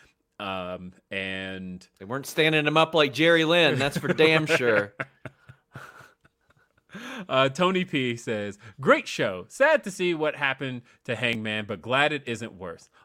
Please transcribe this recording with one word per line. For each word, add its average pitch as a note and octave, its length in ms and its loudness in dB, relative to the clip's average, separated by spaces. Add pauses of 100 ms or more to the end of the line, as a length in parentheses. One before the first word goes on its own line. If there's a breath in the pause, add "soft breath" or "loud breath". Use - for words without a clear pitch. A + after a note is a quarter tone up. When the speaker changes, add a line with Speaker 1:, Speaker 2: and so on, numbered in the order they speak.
(380 soft breath)
Speaker 1:
Um, F2+ 540 -8 (180)
and F#2+ 720 -8 (140)
Speaker 2:
They G2 60 -16
weren't C3 220 -8
standing D#3 380 2
him D3+ 120 2
up D#3+ 180 4
like D3 180 4
Jerry D#3+ 320 4
Lynn, D#3+ 320 4
that's C#3 220 0
for C#3+ 140 -4
damn D#3+ 340 4
sure. A#2 520 2
Speaker 1:
<laughs> C3+ 60 -6 (2250 loud breath)
Uh, C3 220 2
Tony F3+ 340 0
P B2+ 320 -2
says, G#2 420 -6 (220 loud breath)
"Great B3 260 2
show. F#2+ 420 -4
Sad C#4 360 2
to G#3 60 -8
see F3+ 240 -2
what D3+ 220 -2
happened C3+ 440 -4 (240 soft breath)
to B2 100 -4
Hangman, A2 520 -2
but G2+ 160 -8
glad C#3 280 2
it D3 140 -6
isn't A2+ 300 -8
worse. F2 340 -14 (160 soft breath)